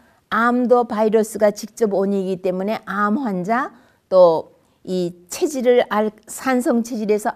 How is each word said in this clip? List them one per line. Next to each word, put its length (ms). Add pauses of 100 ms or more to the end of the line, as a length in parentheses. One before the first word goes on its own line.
(280)
암도 600
바이러스가 640
직접 420
원인이기 480
때문에 420
암 340
환자, 540 (360)
또 480 (300)
이 300 (120)
체질을 600
알-, 220 (160)
산성 560
체질에서 520